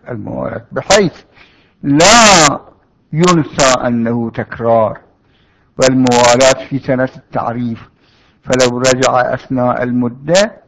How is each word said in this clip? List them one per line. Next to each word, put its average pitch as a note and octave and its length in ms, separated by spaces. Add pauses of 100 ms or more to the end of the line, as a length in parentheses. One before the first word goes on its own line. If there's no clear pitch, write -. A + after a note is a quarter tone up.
الموالاة، G2+ 640
بحيث - 520 (600)
لا E3+ 760 (540)
ينسى D3+ 760
أنه A#2 420
تكرار، A2+ 720 (800)
والموالاة B2+ 880
في C3+ 100
سنة C3 360
التعريف، A#2 760 (540)
فلو B2+ 340
رجع B2+ 560
أثناء B2 500
المدة C3+ 840